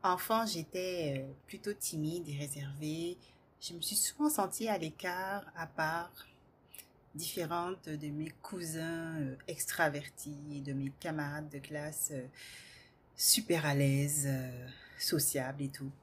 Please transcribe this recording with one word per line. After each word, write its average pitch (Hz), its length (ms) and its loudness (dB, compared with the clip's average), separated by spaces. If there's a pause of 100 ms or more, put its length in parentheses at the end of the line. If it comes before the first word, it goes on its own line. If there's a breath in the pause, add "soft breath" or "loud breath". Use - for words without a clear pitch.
Enfant, 220 420 4
j'étais, 170 800 0
euh, 139 80 -10 (140)
plutôt - 260 -4
timide 160 560 -2
et 143 80 -4
réservée. 147 800 -4 (420 loud breath)
Je - 140 -8
me 170 80 -6
suis - 140 0
souvent - 340 4
sentie 226 400 2
à 208 80 4
l'écart, 185 680 -2 (100)
à 165 100 -4
part, 165 640 -2 (880 loud breath)
différente 170 760 -2
de 151 180 -4
mes 151 220 -2 (120)
cousins, 165 760 -4
euh, 135 160 -2 (120)
extravertis 147 1080 -2
et 139 40 -4
de 139 120 -2
mes 139 260 0
camarades 151 500 -2
de 143 100 -8
classe, 151 520 -4
euh, 131 140 -4 (920 loud breath)
super 170 500 4
à 143 80 4
l'aise, 139 540 4
euh, 127 400 -2 (300 loud breath)
sociables 143 640 2
et 139 60 0
tout. 139 220 -6 (120)